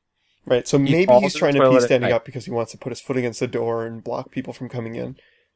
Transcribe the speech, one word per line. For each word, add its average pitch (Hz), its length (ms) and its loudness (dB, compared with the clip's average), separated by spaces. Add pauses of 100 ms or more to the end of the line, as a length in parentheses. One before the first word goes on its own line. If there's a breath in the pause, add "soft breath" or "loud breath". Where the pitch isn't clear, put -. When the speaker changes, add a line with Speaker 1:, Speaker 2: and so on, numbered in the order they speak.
(460)
Speaker 1:
Right, 123 200 0
so 143 120 2
Speaker 2:
He 139 60 4
Speaker 1:
maybe 160 220 4
Speaker 2:
falls 123 160 8
Speaker 1:
he's - 120 -2
Speaker 2:
in - 40 -8
the - 0 -
Speaker 1:
trying 147 160 2
to 139 60 4
pee 135 60 8
Speaker 2:
toilet 131 100 4
at 127 80 4
Speaker 1:
standing 120 260 2
Speaker 2:
night. - 60 2
Speaker 1:
up - 80 -2
because 127 220 -12
he - 40 -12
wants 117 220 -4
to - 60 -20
put - 120 -10
his 120 100 -10
foot 131 160 -6
against 120 240 -4
the 127 60 -2
door 117 400 -4
and 113 160 -12
block 131 280 -8
people 127 220 -10
from 123 160 -12
coming 113 260 -10
in. 123 220 -10 (400)